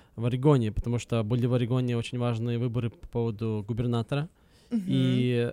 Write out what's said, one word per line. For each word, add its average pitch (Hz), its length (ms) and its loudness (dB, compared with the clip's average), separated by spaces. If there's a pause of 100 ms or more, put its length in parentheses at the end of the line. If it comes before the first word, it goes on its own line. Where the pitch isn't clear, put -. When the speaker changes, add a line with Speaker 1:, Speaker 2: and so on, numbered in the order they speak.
(160)
Speaker 1:
в 113 100 -4
Орегоне, 127 460 4
потому 120 260 -2
что 117 260 0
были 120 220 0
в 120 80 2
Орегоне 123 420 0
очень 117 220 -4
важные 120 400 0
выборы 120 320 -2
по - 180 -18
поводу 110 600 -4
губернатора. 120 640 -2 (420)
Speaker 2:
Мгм. 226 160 -2
Speaker 1:
И, 127 640 2